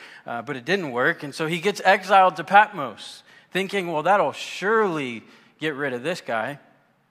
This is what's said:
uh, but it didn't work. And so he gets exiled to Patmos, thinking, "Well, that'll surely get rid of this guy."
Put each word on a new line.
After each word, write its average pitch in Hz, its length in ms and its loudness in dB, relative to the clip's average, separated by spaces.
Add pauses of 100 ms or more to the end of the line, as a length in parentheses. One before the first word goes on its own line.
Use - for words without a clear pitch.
(260)
uh, 120 160 -8
but 135 140 -8
it 120 80 -12
didn't 170 260 -2
work. 131 320 0
And 143 100 -10
so 160 140 -6
he 165 140 -4
gets 190 240 -2
exiled 190 520 6
to 165 80 -8
Patmos, 190 800 2 (300)
thinking, 185 400 -4
"Well, 151 100 -2
that'll 175 300 2
surely 170 920 -2 (380)
get 151 160 -4
rid 139 160 -4
of 120 100 -6
this 170 180 -6
guy." 123 380 -6 (520)